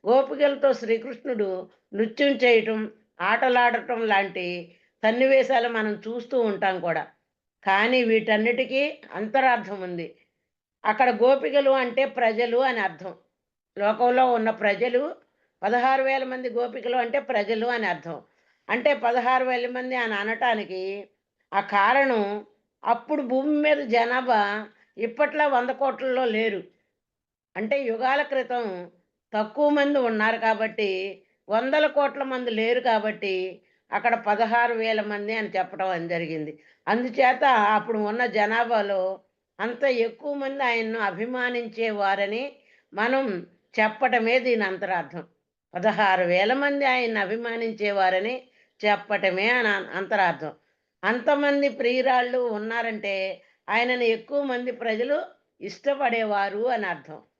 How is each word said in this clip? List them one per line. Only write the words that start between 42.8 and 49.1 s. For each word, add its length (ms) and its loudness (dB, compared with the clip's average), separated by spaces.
మనం 540 -2
చెప్పటమే 600 2
దీని 240 0
అంతరార్థం. 600 -6
పదహారు 500 2
వేల 300 4
మంది 320 0
ఆయన్ని 340 0
అభిమానించేవారని 1200 -2
చెప్పటమే 640 0